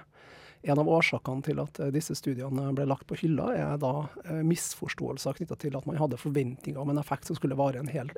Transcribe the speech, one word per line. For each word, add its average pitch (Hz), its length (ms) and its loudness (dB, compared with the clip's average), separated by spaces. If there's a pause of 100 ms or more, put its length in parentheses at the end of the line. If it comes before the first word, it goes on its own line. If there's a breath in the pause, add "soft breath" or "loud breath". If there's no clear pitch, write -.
(640 loud breath)
En 143 140 6
av 156 80 4
årsakene 139 560 2
til 143 160 0
at, 143 200 -4
eh, 143 120 0
disse 151 240 0
studiene 135 580 -2
ble 139 120 2
lagt 135 200 0
på 160 140 -6
hylla, 160 320 2
er 147 260 0
da, 143 300 0 (160)
eh, 160 240 -2
misforståelser 139 880 -2
knyttet - 240 -6
til 143 160 -4
at 131 100 -6
man 147 120 -2
hadde 147 180 2
forventninger 139 640 -2
om 143 100 -2
en 143 80 2
effekt - 280 -2
som 170 100 -4
skulle 135 220 0
vare 135 220 2
en 143 80 -4
hel, 143 300 -4